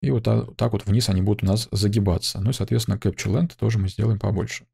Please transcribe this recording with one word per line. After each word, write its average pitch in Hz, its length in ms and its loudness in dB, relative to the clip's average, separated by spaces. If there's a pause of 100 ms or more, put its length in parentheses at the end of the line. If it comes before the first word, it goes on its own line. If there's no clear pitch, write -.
И 139 100 -2
вот 117 140 0
та-, 113 300 0
так 117 180 -2
вот 104 140 -4
вниз 107 220 2
они 92 140 2
будут 101 220 0
у - 20 2
нас 101 240 0
загибаться. 101 720 0
Ну 98 100 0
и, - 20 0
соответственно, 113 440 0
capture 98 360 -2
length 170 240 0
тоже 113 220 0
мы 95 100 0
сделаем 107 300 0
побольше. - 560 -4